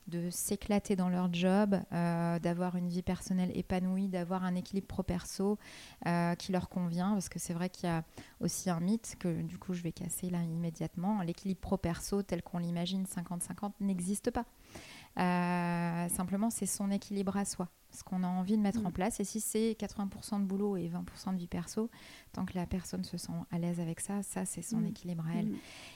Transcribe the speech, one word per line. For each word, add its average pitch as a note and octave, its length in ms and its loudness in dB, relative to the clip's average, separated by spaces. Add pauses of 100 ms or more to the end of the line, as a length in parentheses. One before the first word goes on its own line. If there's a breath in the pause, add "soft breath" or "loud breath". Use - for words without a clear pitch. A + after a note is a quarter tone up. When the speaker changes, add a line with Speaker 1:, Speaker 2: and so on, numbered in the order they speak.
Speaker 1:
de E3+ 240 -2
s'éclater G3+ 640 2
dans F3+ 120 4
leur F3+ 260 4
job, F#3+ 420 6 (160)
euh, E3+ 460 4
d'avoir F3 380 2
une F3+ 120 0
vie F3+ 140 0
personnelle F3+ 520 2
épanouie, F#3 540 2
d'avoir F#3 360 0
un F3+ 100 2
équilibre F3+ 320 -2
pro-perso, F#3+ 720 0 (480 loud breath)
euh, E3+ 300 4
qui - 160 -4
leur F3+ 160 0
convient, F3+ 440 0
parce G3 160 0
que - 120 -8
c'est - 140 -4
vrai F3 140 0
qu'il - 200 -2
y E3+ 40 4
a D#3+ 120 0 (360 loud breath)
aussi - 300 0
un E3 100 2
mythe G3+ 380 0
que E3 240 0
du E3 160 -6
coup - 160 -6
je F3 80 -4
vais E3 100 -2
casser F3+ 380 -6
là F3 140 0
immédiatement. E3+ 800 -2
L'équilibre F3 380 -2
pro-perso F#3+ 640 0
tel F3 200 -2
qu'on - 160 -4
l'imagine F3 480 0
cinquante F3 360 -4
cinquante G3+ 380 -4
n'existe G3 500 2
pas. A#3+ 140 -2 (720 loud breath)
Euh, F3 920 2
simplement, G3 400 2
c'est G#3+ 160 -2
son G3 240 0
équilibre G3 480 2
à G3+ 80 2
soi, F3+ 220 -4 (220)
ce - 140 -16
qu'on F#3 180 0
a F3+ 60 2
envie F#3 300 2
de G#3+ 40 4
mettre G#3 200 4
Speaker 2:
Mm. G3+ 40 0
Speaker 1:
en F3+ 60 2
place. G3 280 0
Et G#3 40 2
si A3 160 -2
c'est A3 380 2
quatre-vingts G3+ 300 -2
pour - 160 -8
cent G#3 140 -2
de G3+ 60 2
boulot G3 320 2
et E3+ 120 -2
vingt F3 160 -4
pour - 120 -12
cent - 160 -4
de F#3 60 0
vie F3 80 -4
perso, F#3 420 -2 (440 loud breath)
tant F#3+ 120 -4
que F#3 100 -6
la F3+ 120 0
personne F#3 380 -4
se - 120 -6
sent F3 160 -6 (180)
à F3 80 -2
l'aise F3 220 0
avec E3 200 -4
ça, G3+ 220 -2
ça, F#3+ 220 -2
c'est F#3 180 -6
son A3 180 0
Speaker 2:
Mm. G#3+ 60 2
Speaker 1:
équilibre F3 400 -4
à E3 120 0
elle. G#3+ 100 2
Speaker 2:
Mm. G3+ 80 -2 (400 loud breath)